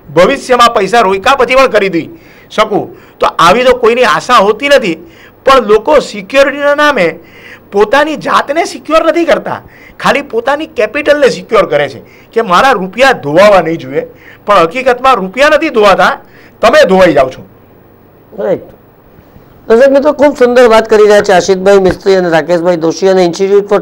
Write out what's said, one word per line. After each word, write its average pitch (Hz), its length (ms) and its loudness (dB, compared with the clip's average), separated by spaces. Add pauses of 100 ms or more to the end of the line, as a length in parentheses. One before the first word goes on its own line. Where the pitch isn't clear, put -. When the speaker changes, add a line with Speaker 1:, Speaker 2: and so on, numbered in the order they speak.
(140)
Speaker 1:
ભવિષ્યમાં 240 600 2
પૈસા 208 260 0
રોક્યા 196 340 0
પછી 254 200 -2
પણ 262 120 4
ખરીદી 190 440 -2 (400)
શકું. 208 460 -4 (220)
તો - 80 -2
આવી 190 380 0
તો 240 120 2
કોઈની 233 260 0
આશા 165 320 -2
હોતી 220 340 0
નથી, 226 260 0 (500)
પણ 262 220 2
લોકો 214 340 2
સિક્યોરિટીના 277 760 -2
નામે 277 440 -2 (540)
પોતાની 269 440 0
જાતને 254 480 -2
સિક્યોર 320 400 -4
નથી 330 200 -2
કરતા, 143 380 -4 (380)
ખાલી 247 220 -2
પોતાની 277 440 -6
કેપિટલને 294 640 0
સિક્યોર 185 380 -2
કરે 147 220 -2
છે 117 100 -16 (340)
કે 226 100 -2
મારા 208 280 0
રૂપિયા 233 420 0
ધોવાવા 185 480 2
નહીં 160 160 -4
જોઈએ, 135 300 -8 (400)
પણ 202 80 0
હકીકતમાં 247 640 0
રૂપિયા 196 320 -2
નથી 302 220 0
ધોવાતા, 208 480 0 (420)
તમે - 280 4
ધોવાઈ 185 240 4
જાઓ 135 160 2
છો. - 180 -18 (960)
Speaker 2:
રાઈટ. 180 180 -4 (1080)
દર્શક 233 200 4
મિત્રો, 277 240 2
ખૂબ 285 240 0
સુંદર 247 320 4
વાત 220 220 2
કરી 214 120 4
રહ્યા 208 180 4
છે - 120 0
આશિષભાઈ 190 460 2
મિસ્ત્રી 190 380 0
અને 180 140 -2
રાકેશભાઈ 170 460 0
દોશી, 160 320 -2
અને 190 180 2
Institute 196 380 0
for 202 180 0